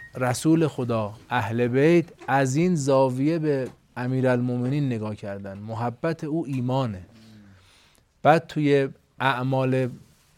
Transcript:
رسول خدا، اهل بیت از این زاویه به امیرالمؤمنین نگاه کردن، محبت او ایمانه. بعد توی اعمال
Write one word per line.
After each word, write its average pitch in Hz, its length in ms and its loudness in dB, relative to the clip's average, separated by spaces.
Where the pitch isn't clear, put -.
رسول 151 540 2
خدا، 113 460 -4
اهل 120 380 0
بیت 156 380 4
از 131 280 2
این 175 180 2
زاویه 135 640 2
به 139 300 -2
امیرالمؤمنین 127 920 0
نگاه 107 300 -4
کردن، 98 420 -10
محبت 120 640 -6
او 156 220 -4
ایمانه. 127 560 -4
بعد 165 240 4
توی 143 420 0
اعمال 131 680 0